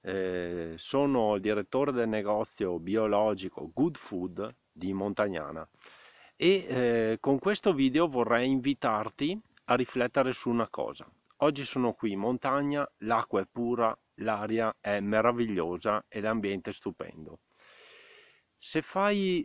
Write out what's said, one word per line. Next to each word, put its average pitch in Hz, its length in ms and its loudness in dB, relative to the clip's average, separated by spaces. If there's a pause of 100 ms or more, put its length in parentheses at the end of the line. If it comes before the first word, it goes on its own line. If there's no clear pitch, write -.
eh, 90 720 -4
sono 127 580 2
il 98 60 0
direttore 107 500 0
del 120 180 0
negozio 104 720 0
biologico 104 960 0
Good 156 220 0
Food 92 580 -8 (160)
di 92 220 -6
Montagnana 92 760 -2 (680)
e, 185 320 4
eh, 117 500 2
con 139 220 2
questo 202 320 2
video 139 340 4
vorrei 120 420 2
invitarti 131 880 0 (280)
a 120 100 2
riflettere 127 560 2
su - 180 -6
una 117 200 0
cosa. - 420 -8 (280)
Oggi 143 260 2
sono 120 300 0
qui 110 180 -4
in 98 80 -4
montagna, 139 680 -2 (100)
l'acqua 107 420 0
è 95 100 -2
pura, 120 420 0 (260)
l'aria 110 600 0
è 101 220 -2
meravigliosa 107 1040 0
e 110 140 -10
l'ambiente 101 500 -2
è - 20 -4
stupendo. - 680 -12 (1160)
Se - 240 -4
fai 190 640 0